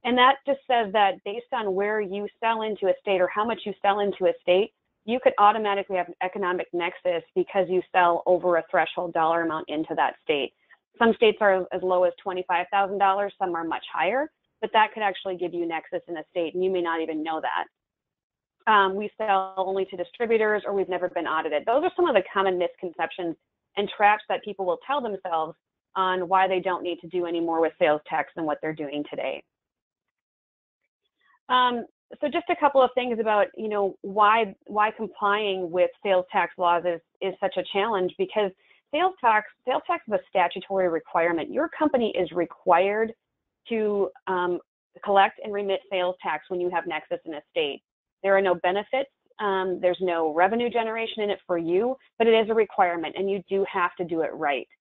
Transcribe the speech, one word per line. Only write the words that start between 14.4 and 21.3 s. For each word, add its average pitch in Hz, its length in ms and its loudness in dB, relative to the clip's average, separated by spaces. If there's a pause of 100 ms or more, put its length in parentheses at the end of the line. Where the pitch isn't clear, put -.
but 214 120 -6
that 214 220 4
could 220 80 -4
actually 190 340 -4
give 175 160 -6
you 170 140 -4
nexus 165 400 -6
in 170 100 -8
a 156 140 -8
state, 170 240 -4
and 185 80 0
you 190 80 0
may 180 100 0
not 165 200 -2
even 160 200 -4
know 160 180 -4
that. 87 260 -4 (1040)
Um, 196 260 4
we 208 220 -6
sell 190 380 0
only 190 300 -2
to 196 100 -14
distributors, 214 680 0
or 202 80 -4
we've 185 160 -2
never 180 180 -2
been 170 180 -4
audited. 151 400 -2